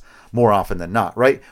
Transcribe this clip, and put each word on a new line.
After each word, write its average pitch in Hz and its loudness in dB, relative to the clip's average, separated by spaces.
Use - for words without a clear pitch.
more 113 2
often 95 -2
than 87 -10
not, 101 -4
right? 131 2